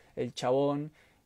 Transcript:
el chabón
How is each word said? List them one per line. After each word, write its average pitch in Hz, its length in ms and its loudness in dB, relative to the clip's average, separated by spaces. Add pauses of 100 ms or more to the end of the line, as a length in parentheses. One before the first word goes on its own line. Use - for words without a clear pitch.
(160)
el 120 180 -4
chabón 143 560 0 (360)